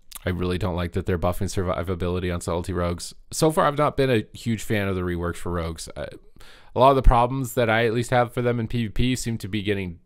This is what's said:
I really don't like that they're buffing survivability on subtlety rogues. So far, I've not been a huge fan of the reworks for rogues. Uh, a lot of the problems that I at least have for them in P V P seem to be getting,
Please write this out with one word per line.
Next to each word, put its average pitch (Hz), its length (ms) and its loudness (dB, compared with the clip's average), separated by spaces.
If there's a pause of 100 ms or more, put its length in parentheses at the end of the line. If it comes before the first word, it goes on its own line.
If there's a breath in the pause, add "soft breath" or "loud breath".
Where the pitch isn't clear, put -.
(260)
I 92 40 -2
really 90 280 -2
don't 90 180 -2
like 87 180 -4
that 90 120 -2
they're 92 140 0
buffing 87 280 -2
survivability 90 840 -2
on 87 80 -6
subtlety 87 320 -4
rogues. 87 400 -4 (180)
So 156 200 2
far, 160 140 2
I've 143 120 0
not 147 180 0
been 135 140 2
a 110 160 2 (120)
huge 113 260 -4
fan 104 240 -2
of 98 80 -2
the 92 60 -2
reworks 87 360 -2
for - 140 -6
rogues. 82 440 -6
Uh, - 120 -10 (680 loud breath)
a 110 40 2
lot 131 100 8
of 139 60 8
the 131 60 4
problems 123 520 4
that 117 160 2
I 113 160 4
at 110 80 0
least 120 180 -4
have 123 220 2
for 127 80 -2
them 120 180 0
in 110 80 -2
P 117 200 -2
V - 20 -10
P 123 260 2
seem 117 220 -4
to 107 100 -10
be 101 160 -4
getting, 95 420 -2